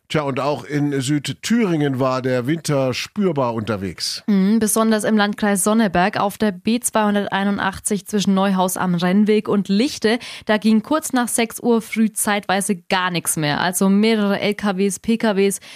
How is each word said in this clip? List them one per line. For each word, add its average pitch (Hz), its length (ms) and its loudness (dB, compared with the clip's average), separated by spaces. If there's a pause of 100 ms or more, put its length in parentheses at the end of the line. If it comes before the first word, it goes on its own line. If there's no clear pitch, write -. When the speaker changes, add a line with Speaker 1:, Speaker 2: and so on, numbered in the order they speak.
Speaker 1:
Tja, 156 140 -2
und 139 160 -2
auch 135 240 -2
in 143 360 -2
Südthüringen 147 1000 0
war 127 240 0
der 127 240 0
Winter 139 480 0
spürbar 143 580 -2
unterwegs. 101 720 -6
Speaker 2:
Mhm, 202 320 2
besonders 220 460 0
im 214 140 2
Landkreis 208 460 0
Sonneberg 208 560 2
auf 196 200 -2
der 214 140 0
B 220 260 -2
zweihunderteinundachtzig 202 1300 -2
zwischen 196 260 0
Neuhaus 190 440 2
am 180 180 0
Rennweg 202 520 2
und 202 220 0
Lichte. 220 480 0 (280)
Da 214 120 2
ging 220 240 4
kurz 311 320 -2
nach 247 140 0
sechs - 340 -4
Uhr 226 220 2
früh 220 280 -2
zeitweise 202 640 -2
gar 180 340 -2
nichts 170 260 -4
mehr. 147 240 0
Also 185 280 2
mehrere 202 500 2
L 208 160 -2
K 202 220 -2
Ws, 196 220 0
P 226 180 0
K 220 180 0
Ws, 196 240 2 (160)